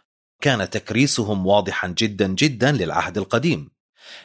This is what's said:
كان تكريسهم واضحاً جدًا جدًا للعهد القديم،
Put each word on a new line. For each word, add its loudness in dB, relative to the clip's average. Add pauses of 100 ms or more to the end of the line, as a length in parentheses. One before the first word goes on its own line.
(400)
كان 0
تكريسهم 0
واضحاً 2
جدًا 0
جدًا 0
للعهد -2
القديم، -2 (540)